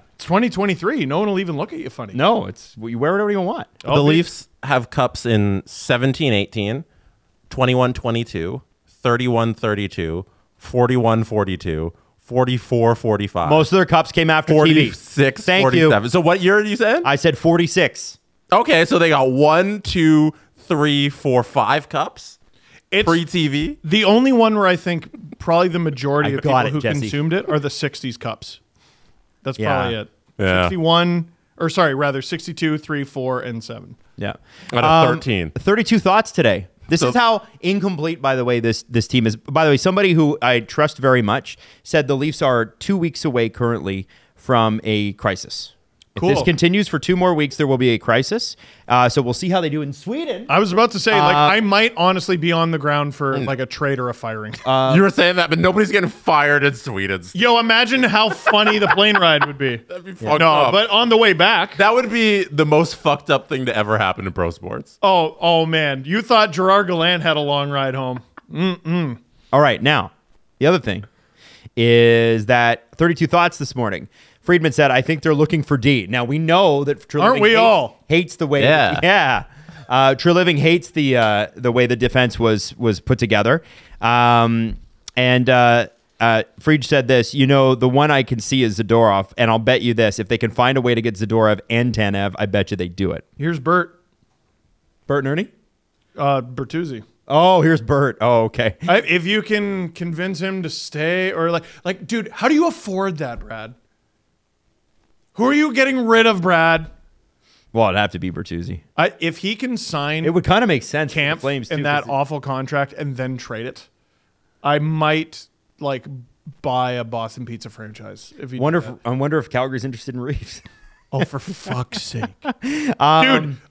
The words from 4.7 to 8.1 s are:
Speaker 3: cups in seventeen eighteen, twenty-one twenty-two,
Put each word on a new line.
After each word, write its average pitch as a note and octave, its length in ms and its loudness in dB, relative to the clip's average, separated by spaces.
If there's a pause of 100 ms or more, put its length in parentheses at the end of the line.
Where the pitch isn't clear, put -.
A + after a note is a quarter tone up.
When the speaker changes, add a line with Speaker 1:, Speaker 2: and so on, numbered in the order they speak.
Speaker 3:
cups - 360 -2
in G2+ 400 0
seventeen C3 680 -2
eighteen, G#2+ 540 -4 (640)
twenty-one B2+ 440 0
twenty-two, A2+ 680 -6 (260)